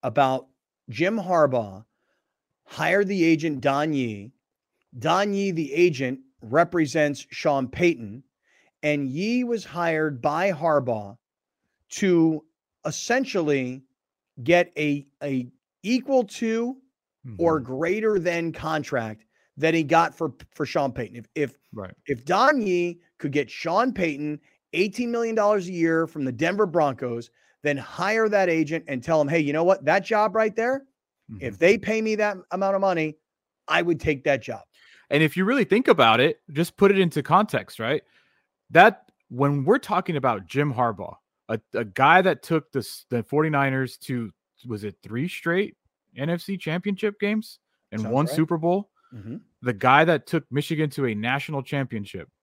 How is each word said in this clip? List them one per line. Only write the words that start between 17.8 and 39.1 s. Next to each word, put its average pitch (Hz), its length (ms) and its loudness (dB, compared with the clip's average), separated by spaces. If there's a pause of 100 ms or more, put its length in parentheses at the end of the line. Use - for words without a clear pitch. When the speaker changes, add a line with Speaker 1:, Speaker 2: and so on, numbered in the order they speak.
Speaker 1:
than 170 340 -2
contract 135 720 -4 (320)
that 160 180 0
he 165 80 2
got 160 320 2
for, 156 200 -4 (200)
for 143 120 -4
Sean 139 260 -2
Payton. 117 240 -10
If, 117 180 -18
if, 147 240 -4 (140)
Speaker 2:
Right. 98 220 -14 (120)
Speaker 1:
if 123 180 -4
Don 240 360 2
Yee 175 400 -2 (180)
could 151 140 -6
get 139 180 0
Sean 208 420 -2
Payton 151 480 -4 (320)
eighteen 208 380 -2
million 233 240 -2
dollars 208 340 2
a 190 40 -10
year 165 340 2
from 156 180 -6
the 127 80 -2
Denver 180 340 0
Broncos, 131 640 -2 (320)
then 147 140 0
hire 214 520 -2
that 196 200 4
agent 160 380 0
and 131 160 -6
tell 160 180 2
him, 143 80 2
"Hey, 165 120 2
you 143 120 0
know 160 120 0
what? 185 200 2
That 175 200 2
job 214 320 0
right 220 180 0
there, 254 300 -2 (560)
if 113 140 -6
Speaker 2:
Mm-hmm. 95 40 -18
Speaker 1:
they 196 200 6
pay 220 240 -2
me 220 140 0
that 208 200 -2 (140)
amount 196 260 0
of 190 40 0
money, 165 360 0 (500)
I 165 160 2
would 170 160 0
take 143 260 -2
that 139 180 0
job." 127 200 -12 (480)
Speaker 2:
And 147 120 4
if 156 140 2
you 185 80 2
really 233 200 2
think 233 240 2
about 120 320 6
it, 151 200 2 (120)
just 160 240 -4
put 196 140 6
it 196 80 2
into 165 240 0
context, 165 560 0
right? 123 240 -2 (680)
That, 196 400 8 (200)